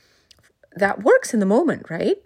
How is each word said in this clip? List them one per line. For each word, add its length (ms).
That 280
works 300
in 60
the 60
moment, 440
right? 360